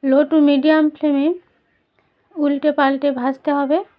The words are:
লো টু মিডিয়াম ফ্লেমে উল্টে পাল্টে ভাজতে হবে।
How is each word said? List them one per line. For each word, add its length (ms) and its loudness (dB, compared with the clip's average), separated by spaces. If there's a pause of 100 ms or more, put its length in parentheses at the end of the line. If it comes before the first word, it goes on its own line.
লো 200 2
টু 180 0
মিডিয়াম 480 2
ফ্লেমে 380 -2 (1080)
উল্টে 360 -2
পাল্টে 400 -2
ভাজতে 400 -6
হবে। 260 -2 (220)